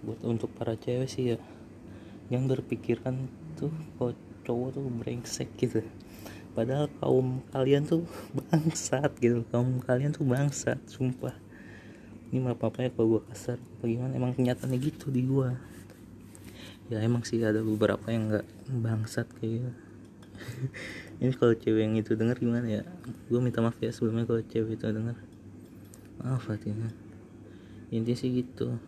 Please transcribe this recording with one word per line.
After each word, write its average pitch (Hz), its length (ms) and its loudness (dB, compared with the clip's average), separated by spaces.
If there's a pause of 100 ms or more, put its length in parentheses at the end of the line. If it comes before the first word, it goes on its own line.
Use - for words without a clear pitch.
Buat 113 240 -6
untuk 113 240 0
para 113 240 -2
cewek 123 320 -2
sih 123 260 0
ya, 110 60 0 (880)
jangan 127 240 2
berpikirkan 127 800 -2 (240)
tuh 151 160 -2 (240)
kalau 123 160 0 (320)
cowok 123 320 -2
tuh 139 160 -4
brengsek 120 640 -4
gitu. 113 240 2 (760)
Padahal 131 320 2 (160)
kaum 131 480 4
kalian 135 320 6
tuh 165 240 4 (240)
bangsat 151 880 2
gitu, 120 320 6
kaum 123 320 4
kalian 127 320 2
tuh - 80 -2
bangsat, 135 640 2
sumpah. 127 480 -2 (960)
Ini 127 160 2
maaf 123 160 0
apa 117 240 0
ya 123 80 2
kalau 113 240 6
gue 101 40 2 (120)
kasar, 120 240 -4
apa - 320 -12
gimana, 127 240 0
emang 127 240 0
kenyataannya 127 400 2
gitu 147 320 -2
di 127 160 2
gue. 135 240 4 (1400)
Ya 107 80 0
emang 117 240 4
sih 117 160 0
ada 110 240 4
beberapa 107 480 4
yang 110 160 2
nggak 107 160 2 (240)
bangsat 113 720 0
kayak 113 240 -2
gitu. 123 60 -4 (840)
<laughs> - 720 -8
Ini 127 120 4
kalau 117 200 8
cewek 110 320 4
yang 110 80 4
itu 107 160 4
denger 117 240 4
gimana 120 320 2
ya? 107 140 0 (500)
Gue 123 80 4
minta 123 200 2
maaf 117 200 4
ya 113 80 2
sebelumnya 113 400 0
kalau 113 160 2
cewek 110 320 0
itu - 160 -4
denger. 113 240 -2 (1040)
Maaf 127 320 -2
hatinya. 107 360 -4 (1000)
Intinya 117 280 2
sih 131 120 0
gitu. 123 480 0 (100)